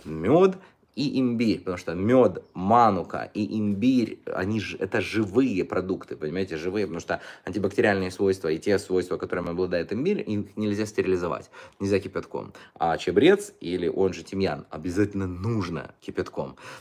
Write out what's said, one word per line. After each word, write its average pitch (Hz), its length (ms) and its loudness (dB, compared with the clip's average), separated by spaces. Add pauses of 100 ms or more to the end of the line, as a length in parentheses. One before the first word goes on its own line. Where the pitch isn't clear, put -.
мед 147 520 4 (380)
и 135 240 -2
имбирь, 120 420 2
потому 90 180 -6
что 82 160 -6
мед, 107 580 4
манука 92 800 2
и 107 260 -2
имбирь, 107 680 2
они 101 340 -2
ж-, - 180 -8
это 98 220 -2
живые 101 640 0
продукты, - 520 -4
понимаете, 82 420 -4
живые, 92 260 -2
потому 82 160 -6
что 82 200 -6 (260)
антибактериальные 95 640 0
свойства 95 380 0
и 78 100 0
те 95 200 2
свойства, 90 380 0
которыми 87 320 -6
обладает 87 440 -2
имбирь, 165 280 0
их 104 360 -6
нельзя 107 280 -2
стерилизовать, 90 640 -2 (300)
нельзя 98 180 2
кипятком. 80 540 -8 (260)
А 82 200 0
чабрец, 151 640 4
или - 280 -2
он 92 240 2
же 85 100 -10
тимьян, 90 460 -2
обязательно 95 580 -2
нужно 90 760 -4
кипятком. - 540 -8 (240)